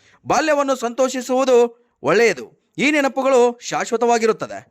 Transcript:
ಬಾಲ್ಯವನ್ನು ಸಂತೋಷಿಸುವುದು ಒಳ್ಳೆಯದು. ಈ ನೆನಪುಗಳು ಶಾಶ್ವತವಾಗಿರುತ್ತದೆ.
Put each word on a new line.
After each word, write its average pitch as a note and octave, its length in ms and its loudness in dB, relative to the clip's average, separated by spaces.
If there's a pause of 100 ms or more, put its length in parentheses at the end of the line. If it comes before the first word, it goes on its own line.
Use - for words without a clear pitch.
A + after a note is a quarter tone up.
(280)
ಬಾಲ್ಯವನ್ನು C#4+ 480 0
ಸಂತೋಷಿಸುವುದು B3+ 840 0 (460)
ಒಳ್ಳೆಯದು. E3 760 -2
ಈ C4 140 0
ನೆನಪುಗಳು C4+ 680 0
ಶಾಶ್ವತವಾಗಿರುತ್ತದೆ. G#3+ 1000 -2 (120)